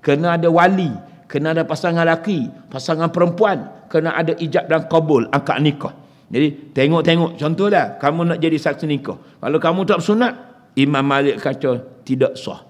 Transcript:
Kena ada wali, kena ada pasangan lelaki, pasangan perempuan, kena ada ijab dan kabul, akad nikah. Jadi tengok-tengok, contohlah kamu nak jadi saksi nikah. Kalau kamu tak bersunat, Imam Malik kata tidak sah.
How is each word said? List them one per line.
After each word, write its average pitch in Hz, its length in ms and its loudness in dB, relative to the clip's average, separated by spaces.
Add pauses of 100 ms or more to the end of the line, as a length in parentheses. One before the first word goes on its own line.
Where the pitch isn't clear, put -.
Kena 170 340 0
ada 170 80 0
wali, 175 460 4 (340)
kena 151 240 -4
ada 160 160 0
pasangan 165 400 0
lelaki, 165 400 0 (240)
pasangan 160 400 -2
perempuan, 175 800 0
kena 160 240 0
ada 160 240 0
ijab 160 320 -2
dan 165 160 0
kabul, 151 480 2
akad 143 320 0
nikah. - 300 -2 (340)
Jadi 143 400 -2
tengok-tengok, 165 720 2
contohlah 165 580 0
kamu 156 240 0
nak 170 160 0
jadi 160 220 0
saksi 156 260 -4
nikah. 139 320 -4 (240)
Kalau 147 160 -2
kamu 170 240 0
tak 185 220 0
bersunat, 220 300 0 (440)
Imam 139 240 2
Malik 139 400 0
kata 131 640 -4
tidak 131 320 0
sah. - 320 -12